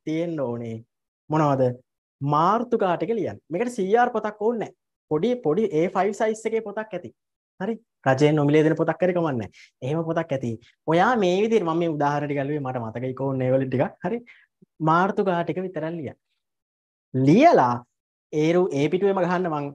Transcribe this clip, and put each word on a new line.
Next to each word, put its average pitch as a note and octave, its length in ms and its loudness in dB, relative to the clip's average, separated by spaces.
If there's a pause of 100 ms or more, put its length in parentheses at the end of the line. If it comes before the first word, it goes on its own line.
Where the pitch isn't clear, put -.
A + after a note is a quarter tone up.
තියෙන්න D#3+ 380 -4
ඕනේ. A#2+ 360 -6 (540)
මොනවද? D3 320 2 (580)
මාර්තුකා F#3 760 0
ටික E3 180 -4
ලියන්න. B2 300 -6
මේකට A#3 280 -6
සී F#3+ 220 -2
ආර් A#3+ 160 4
පොතක් G#3+ 320 -6
ඕනේ A3+ 180 -2
නැහැ. - 160 -10 (340)
පොඩි, D#3+ 260 0
පොඩි G#3 340 0
ඒ D#3 180 2
ෆයිව් G3 260 0
සයිස් A3 300 -2
එකේ A3 220 -4
පොතක් G#3+ 260 -10
ඇති. E3+ 180 -12 (500)
හරි? G#3+ 140 -4 (280)
රජයෙන් D3 340 4
නොමිලේ D3 280 4
දෙන D3+ 120 2
පොතක් D#3 260 -2
හරි F3+ 140 0
කමක් E3 160 0
නැහැ. G#2+ 320 -8 (140)
එහෙම D#3 260 -4
පොතක් D#3+ 320 -4
ඇති. B2 160 -6 (340)
ඔයා F3+ 300 4
මේ F3+ 220 2
විදිහට G#3+ 280 2
මම E3 120 0
මේ E3+ 180 0
උදාහරණ D3 320 0
ටික C#3+ 120 -2
ගල්ලුවේ C#3+ 240 -4
මට B2 200 -6
මතකයි A#2+ 300 -8
කෝන් C3+ 280 -4
ඒ B2+ 100 0
වලින් C3+ 200 0
ටිකක්. - 280 -2
හරි? A3+ 200 -4 (600)
මාර්තුකා F3+ 600 0
ටික E3 240 -4
විතරක් E3 280 -8
ලියන්න. D#3+ 280 -10 (960)
ලියලා D3 600 6 (580)
ඒරු, E3 360 2
ඒ C#3+ 200 0
පිටුවේම G3 320 0
ගහන්න F3 280 0
මං D3 260 -4